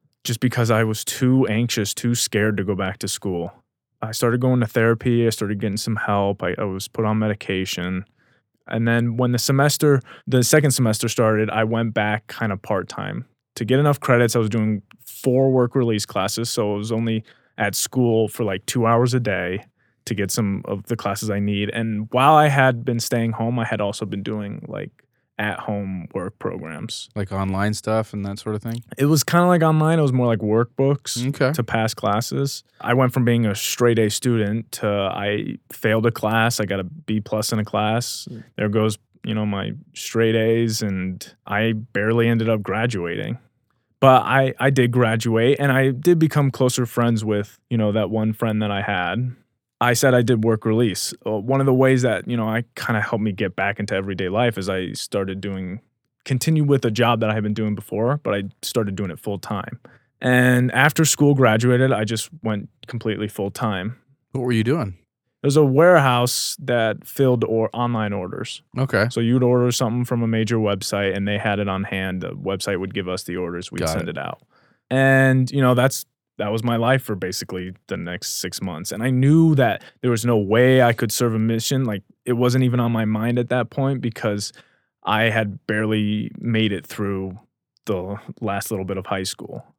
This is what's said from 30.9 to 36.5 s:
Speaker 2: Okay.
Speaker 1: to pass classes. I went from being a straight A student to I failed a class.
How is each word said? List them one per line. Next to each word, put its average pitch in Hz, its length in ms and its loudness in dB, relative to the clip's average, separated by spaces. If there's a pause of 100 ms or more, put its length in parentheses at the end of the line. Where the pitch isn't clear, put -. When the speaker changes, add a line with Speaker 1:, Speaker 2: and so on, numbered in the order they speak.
Speaker 2:
Okay. 147 220 0
Speaker 1:
to 127 120 0
pass 110 300 0
classes. 117 680 -2 (180)
I 123 140 0
went 127 180 4
from 127 120 0
being 117 220 2
a 101 80 0
straight 117 440 2
A 107 120 4
student 110 600 -2
to - 140 -6
I 101 720 -2 (160)
failed 110 340 2
a 113 60 2
class. 113 480 0